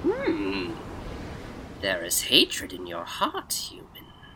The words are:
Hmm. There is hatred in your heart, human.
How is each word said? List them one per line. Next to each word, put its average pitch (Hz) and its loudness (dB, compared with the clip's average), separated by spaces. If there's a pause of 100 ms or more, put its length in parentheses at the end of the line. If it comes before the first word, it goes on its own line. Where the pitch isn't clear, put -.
Hmm. 247 2 (1080)
There 92 2
is 87 2
hatred - 4
in - -8
your 170 -4
heart, - 0
human. - -8 (260)